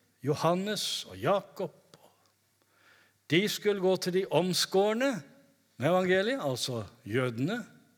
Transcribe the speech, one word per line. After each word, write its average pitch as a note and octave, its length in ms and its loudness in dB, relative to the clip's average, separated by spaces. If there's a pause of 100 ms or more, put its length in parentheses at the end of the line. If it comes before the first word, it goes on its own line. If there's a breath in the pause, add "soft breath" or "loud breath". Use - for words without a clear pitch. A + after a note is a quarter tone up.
(240)
Johannes F3+ 800 -2
og F#2 160 -14
Jakob, - 760 -4 (1300 soft breath)
de F#3+ 180 4
skulle G3+ 320 -2
gå F#3 160 4
til F3+ 220 -4
de F#3+ 120 0
omskårne F#3+ 800 2 (680)
med B2+ 120 0
evangeliet, F#3 540 2
altså B2 420 -2 (220)
jødene. B2+ 560 -2 (360)